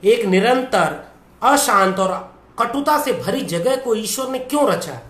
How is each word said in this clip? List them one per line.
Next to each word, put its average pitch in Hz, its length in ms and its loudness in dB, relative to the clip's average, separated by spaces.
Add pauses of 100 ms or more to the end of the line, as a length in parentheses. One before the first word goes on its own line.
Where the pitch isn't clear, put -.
एक 220 220 4
निरंतर 190 760 0 (380)
अशांत 208 580 2
और 185 180 0 (420)
कटुता 277 420 0
से 262 140 -2
भरी 240 320 -4
जगह 170 280 0
को 240 220 -2
ईश्वर 247 320 -6
ने 269 100 -6
क्यों 294 300 0
रचा 160 220 -4
है? 123 180 -14